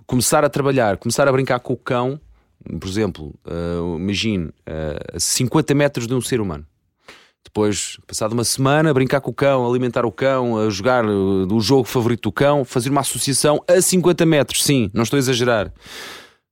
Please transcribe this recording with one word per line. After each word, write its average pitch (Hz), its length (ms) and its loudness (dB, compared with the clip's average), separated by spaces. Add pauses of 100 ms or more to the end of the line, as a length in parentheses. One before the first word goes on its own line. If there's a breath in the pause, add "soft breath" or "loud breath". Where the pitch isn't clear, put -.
começar 135 360 2
a 143 60 2
trabalhar, 131 480 0
começar 139 300 0
a 139 40 4
brincar 131 280 0
com - 140 -6
o 123 40 -4
cão, 131 420 -4 (600)
por 90 100 -8
exemplo, 92 460 -4 (100)
eh, 85 540 -6
imagine, 95 500 -2 (160)
eh, 78 320 -8 (160)
a 85 60 -8
cinquenta 135 560 0
metros 139 320 0
de 127 80 -4
um 123 60 -2
ser 117 200 -2
humano. 78 240 -8 (760 loud breath)
Depois, - 640 -2
passado 107 240 -6
uma 120 120 0
semana, 143 480 2
brincar 131 300 2
com - 80 -8
o 120 60 -6
cão, 135 340 2
alimentar 123 340 0
o 113 80 -2
cão, 127 460 0
a 107 140 2
jogar, 117 340 0
eh, - 20 0
o 98 520 2
jogo 120 240 4
favorito 117 400 -2
do 107 80 -2
cão, 143 340 2
fazer 127 240 -2
uma 139 120 2
associação 139 680 0
a 180 140 6
cinquenta 175 440 2
metros, 151 380 2
sim, 127 320 2
não 110 80 2
estou 127 140 0
a - 20 4
exagerar. 123 520 0 (800 loud breath)